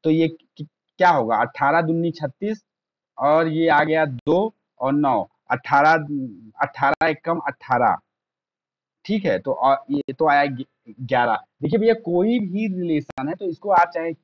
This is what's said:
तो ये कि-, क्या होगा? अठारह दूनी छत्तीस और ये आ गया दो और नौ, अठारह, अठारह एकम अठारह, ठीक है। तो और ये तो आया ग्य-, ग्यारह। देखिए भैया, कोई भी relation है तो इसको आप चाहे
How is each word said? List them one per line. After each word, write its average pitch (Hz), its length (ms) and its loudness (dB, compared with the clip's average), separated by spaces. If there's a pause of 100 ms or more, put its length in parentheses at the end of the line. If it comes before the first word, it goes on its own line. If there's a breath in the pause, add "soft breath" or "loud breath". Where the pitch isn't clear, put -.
तो 160 60 0
ये 165 180 2
कि-, - 400 -12 (300)
क्या 180 120 6
होगा? 117 280 2
अठारह 143 440 0
दूनी 165 300 -2
छत्तीस 196 520 -8 (540)
और 151 300 2
ये 160 220 0
आ 151 140 4
गया 156 220 0
दो 156 480 -2 (260)
और 135 140 -2
नौ, 135 360 0 (220)
अठारह, 143 420 2 (680)
अठारह 139 460 -2
एकम 160 320 -4
अठारह, 123 580 -2 (1080)
ठीक 202 200 -2
है। 95 140 0
तो 135 140 -6
और 131 380 0
ये 139 220 -4
तो 156 140 0
आया 143 180 4
ग्य-, 127 560 -10
ग्यारह। 120 420 0 (180)
देखिए 147 180 0
भैया, 220 140 4
कोई 220 460 0
भी 202 280 -4
relation 170 600 -4
है 170 60 -6
तो 214 100 -12
इसको 175 240 -8
आप 175 200 4
चाहे 165 240 -6 (100)